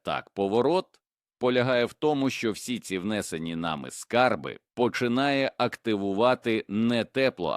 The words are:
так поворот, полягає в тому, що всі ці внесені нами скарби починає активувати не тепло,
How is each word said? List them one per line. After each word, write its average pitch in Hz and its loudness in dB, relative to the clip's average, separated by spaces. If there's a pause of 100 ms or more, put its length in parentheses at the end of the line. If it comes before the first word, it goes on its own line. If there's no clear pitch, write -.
так 73 -4
поворот, 120 0 (420)
полягає 123 2
в - -4
тому, 143 0
що 117 -2
всі 113 -6
ці 92 -6
внесені 87 -4
нами 78 -4
скарби 101 0 (140)
починає 127 0
активувати 110 0
не 113 0
тепло, 123 -2